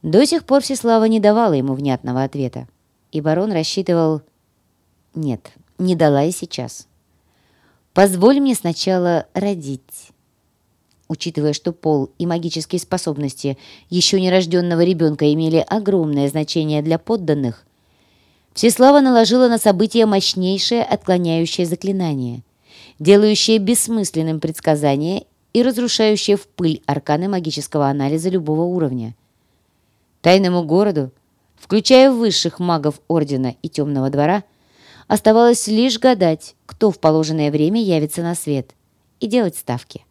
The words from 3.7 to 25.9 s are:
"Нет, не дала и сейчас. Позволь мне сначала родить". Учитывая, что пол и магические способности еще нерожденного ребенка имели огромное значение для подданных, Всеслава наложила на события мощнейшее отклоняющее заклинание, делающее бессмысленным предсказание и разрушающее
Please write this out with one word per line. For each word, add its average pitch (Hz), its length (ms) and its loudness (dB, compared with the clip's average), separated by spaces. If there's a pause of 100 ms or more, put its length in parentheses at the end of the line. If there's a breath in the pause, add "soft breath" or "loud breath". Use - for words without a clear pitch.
"Нет, 139 380 -8 (260)
не 185 180 -2
дала 147 280 2
и 170 60 0
сейчас. - 560 -12 (1080)
Позволь 196 460 4
мне 269 140 0
сначала 175 800 -2
родить". 170 760 -8 (1000)
Учитывая, 151 440 -4
что 170 200 -4
пол 151 460 -2
и 175 80 -4
магические 170 540 -6
способности 143 800 -6 (320 loud breath)
еще 180 280 0
нерожденного 175 640 2
ребенка 156 500 2
имели 160 360 0
огромное 170 600 0
значение 151 540 -4
для 160 160 0
подданных, 151 680 -4 (880)
Всеслава 254 480 4
наложила 247 480 4
на 233 100 0
события 214 480 2
мощнейшее 196 760 -2
отклоняющее 170 840 -2
заклинание, 160 760 -4 (560 soft breath)
делающее 208 600 4
бессмысленным 190 800 -2
предсказание 151 880 -2 (260)
и 233 100 2
разрушающее 220 720 0